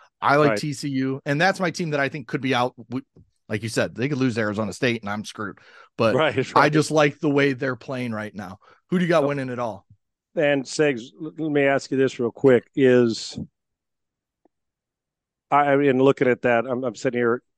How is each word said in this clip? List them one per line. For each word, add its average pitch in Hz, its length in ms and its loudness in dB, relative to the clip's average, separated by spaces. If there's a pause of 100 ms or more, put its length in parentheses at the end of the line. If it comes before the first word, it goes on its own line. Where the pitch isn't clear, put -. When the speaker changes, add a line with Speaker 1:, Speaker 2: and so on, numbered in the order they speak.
(200)
Speaker 1:
I 135 180 2
like 147 120 4
Speaker 2:
Right. 107 80 0
Speaker 1:
T 147 160 -6
C 143 160 -8
U, 135 380 -4
and 143 120 -2
that's 185 200 0
my 180 100 0
team 160 220 -6
that 147 80 -2
I 135 100 0
think 139 180 -10
could 143 140 -6
be 131 140 0
out. 123 180 0 (160)
W-, 127 160 -8 (420)
like 110 140 -6
you 113 80 -8
said, 101 240 -2
they 123 160 -4
could 147 80 -4
lose 127 220 -2
Arizona 104 340 -4
State, 117 300 -2
and 101 60 -8
I'm 104 140 -8
screwed. 101 360 -14 (360)
But 113 200 2
Speaker 2:
Right, 143 200 2 (200)
Speaker 1:
I 123 60 6
Speaker 2:
right. 151 120 4
Speaker 1:
just 151 160 2
like 151 300 2
the 156 100 -2
way 139 240 2
they're 127 220 -6
playing 123 380 -10
right 107 200 -8
now. 95 240 -14 (320)
Who 180 80 0
do 180 80 2
you 160 40 -4
got 160 140 4
Speaker 2:
Oh. 139 40 0
Speaker 1:
winning 139 220 -4
it 123 100 -8
all? 110 260 -8 (500)
Speaker 2:
And 143 280 0
Segs, 139 480 -2 (100)
l-, 156 160 -12
let 151 140 -6
me 147 140 2
ask 139 260 0
you 131 60 -2
this 131 220 0
real 117 120 0
quick. 127 440 4
Is, 123 640 4 (2250)
I, 143 220 4
I - 40 4
mean, 135 240 4
looking 135 260 4
at 120 140 0
that, 117 240 2
I'm, 127 180 -4
I'm 127 120 -6
sitting 123 240 -4
here, 120 240 0 (140)